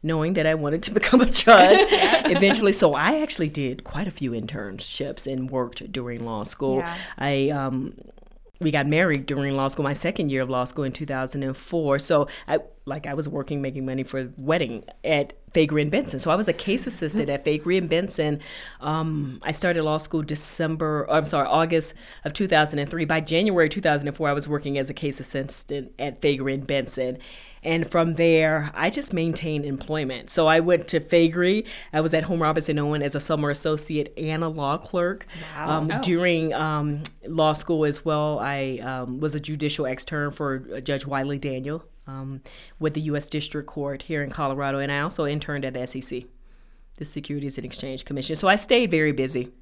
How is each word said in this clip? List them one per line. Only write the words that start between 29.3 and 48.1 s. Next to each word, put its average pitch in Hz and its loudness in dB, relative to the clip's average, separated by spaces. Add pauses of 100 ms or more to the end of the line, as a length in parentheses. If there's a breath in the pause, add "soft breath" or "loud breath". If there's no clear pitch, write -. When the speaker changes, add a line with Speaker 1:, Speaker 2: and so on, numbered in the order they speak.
Speaker 1:
employment. 135 -6
So 160 4
I 160 6
went 170 2
to 165 0
Faegre. 175 4 (240 loud breath)
I 156 0
was 160 2
at 165 2
Holmes 170 -2
Robinson 156 0
Owen 147 0
as 143 -2
a 143 -2
summer 147 0
associate 151 -2
and 156 -4
a - -2
law 151 -2
clerk. 180 -4 (320 loud breath)
Speaker 3:
Wow. 151 -6 (100)
Speaker 1:
Um, 156 -2
Speaker 2:
Oh. 226 -2
Speaker 1:
during, 170 2
um, 151 -2 (240)
law 156 2
school 156 0
as 147 0
well, 151 0
I, 135 -4
um, 127 -8
was 151 -2
a 147 -4
judicial 151 -4
extern 143 -4
for, 135 -4
uh, 117 -8
Judge 139 -4
Wiley 139 -4
Daniel, 139 -6 (240)
um, 135 -12 (400 loud breath)
with 156 0
the 151 -4
U 147 -2
S 143 -4
District 147 -6
Court 143 -8
here 151 -4
in 135 -6
Colorado. 139 -4
And 139 -4
I 143 -2
also 156 -2
interned 143 -4
at 131 -6
the 127 -6
S 127 -4
E 127 -8
C, 123 -8 (680)
the - -12
Securities 143 -8
and 123 -10
Exchange 131 -12
Commission. 143 -4